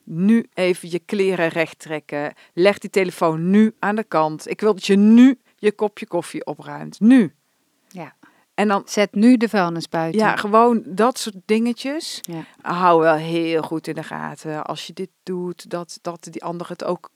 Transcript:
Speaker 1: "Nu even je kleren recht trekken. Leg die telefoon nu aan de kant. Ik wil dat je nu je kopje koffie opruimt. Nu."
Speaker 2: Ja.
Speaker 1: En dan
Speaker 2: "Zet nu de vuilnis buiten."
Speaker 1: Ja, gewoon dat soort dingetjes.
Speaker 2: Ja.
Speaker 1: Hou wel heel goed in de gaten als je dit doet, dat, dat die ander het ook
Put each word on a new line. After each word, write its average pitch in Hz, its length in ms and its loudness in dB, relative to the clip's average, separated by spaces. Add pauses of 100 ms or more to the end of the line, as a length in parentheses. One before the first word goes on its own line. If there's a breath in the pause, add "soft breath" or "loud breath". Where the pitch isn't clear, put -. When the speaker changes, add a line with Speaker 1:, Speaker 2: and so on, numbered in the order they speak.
Speaker 1:
"Nu 196 500 0
even 180 380 -4
je 170 80 -4
kleren 190 480 -2
recht 165 320 -4
trekken. 147 540 -8 (200 soft breath)
Leg 196 240 2
die 190 120 -14
telefoon 175 600 -2
nu 214 300 4
aan 202 160 -2
de 220 80 -4
kant. 156 460 -2
Ik - 120 -8
wil 214 120 2
dat 196 120 -6
je 196 100 4
nu 233 440 6 (160)
je 208 160 0
kopje 208 360 -8
koffie - 380 -6
opruimt. 147 540 -12
Nu." 220 340 6 (540)
Speaker 2:
Ja. 170 280 -18 (380 soft breath)
Speaker 1:
En 214 140 0
dan 196 180 0
Speaker 2:
"Zet - 300 -2
nu 233 220 6
de 220 120 0
vuilnis 170 400 -2
buiten." 165 320 -2
Speaker 1:
Ja, 202 140 2
gewoon 220 500 2
dat 214 320 0
soort 202 180 -10 (100)
dingetjes. 240 760 -4
Speaker 2:
Ja. 165 220 -12 (180)
Speaker 1:
Hou 175 400 2
wel 160 140 4
heel 165 460 -2
goed 160 260 -8
in 156 80 -8
de 156 80 -10
gaten 156 640 -10
als - 220 -10
je 175 60 -18
dit 185 160 -10 (140)
doet, 180 460 -10
dat, 175 320 -12
dat 170 300 -12
die - 120 -14
ander 170 260 -10
het 175 140 -12
ook - 320 -8